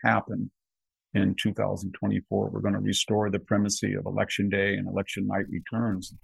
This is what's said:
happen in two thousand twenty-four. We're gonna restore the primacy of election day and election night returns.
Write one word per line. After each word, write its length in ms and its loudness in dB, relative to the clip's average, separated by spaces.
happen 460 0
in 260 4
two 140 0
thousand 400 -2
twenty-four. 560 0
We're 100 -4
gonna 200 0
restore 500 2
the 80 0
primacy 560 0
of 100 -2
election 460 0
day 240 2
and 120 -2
election 400 -4
night 220 0
returns. 640 -4